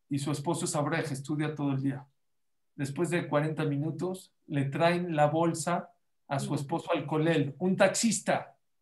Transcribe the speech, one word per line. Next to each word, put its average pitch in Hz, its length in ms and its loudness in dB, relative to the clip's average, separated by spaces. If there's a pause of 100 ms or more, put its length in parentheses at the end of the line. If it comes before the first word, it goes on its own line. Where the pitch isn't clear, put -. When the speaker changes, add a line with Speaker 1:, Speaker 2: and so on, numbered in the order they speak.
(100)
Speaker 1:
Y 143 80 0
su 147 140 -2
esposo 170 340 -2
es - 100 -4
abrej, 147 360 0
estudia 151 420 -4
todo 143 180 -2
el 131 80 0
día. 135 240 -4 (680)
Después 143 360 -4
de 170 180 0
cuarenta 151 360 0
minutos, 160 680 -4 (160)
le 139 160 0
traen 170 500 2
la 147 120 6
bolsa 165 680 0 (340)
a 139 140 -2
su 139 100 -4
Speaker 2:
No. 147 60 0
Speaker 1:
esposo 165 360 -4
al 139 140 0
colel, 156 520 2
un 185 180 2
taxista. 190 800 2 (260)